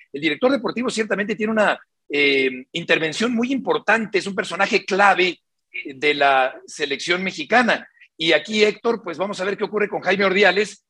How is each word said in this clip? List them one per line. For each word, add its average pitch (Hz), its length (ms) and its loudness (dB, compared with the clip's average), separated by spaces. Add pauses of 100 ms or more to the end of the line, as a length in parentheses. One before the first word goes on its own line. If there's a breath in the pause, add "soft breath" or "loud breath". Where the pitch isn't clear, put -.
(140 soft breath)
el 143 80 -8
director 160 280 0
deportivo 233 400 -2
ciertamente 208 460 -4
tiene 214 160 -4
una, 202 260 2 (320)
eh, 135 640 0
intervención 165 640 -2
muy 240 180 -2
importante, 208 680 0
es 175 100 -2
un 190 80 -8
personaje 196 500 -2
clave, 185 540 2 (320)
eh, - 240 -14
de 147 180 0
la 135 420 4 (100)
selección 156 580 -4
mexicana. 185 640 0 (300 soft breath)
Y 160 160 2
aquí, 214 300 2
Héctor, 208 400 0
pues 165 140 -8
vamos 190 240 -4
a 185 40 -4
ver 196 120 -2
qué 208 60 -2
ocurre 202 260 -2
con 165 120 -6
Jaime 196 240 0
Ordiales, 190 640 2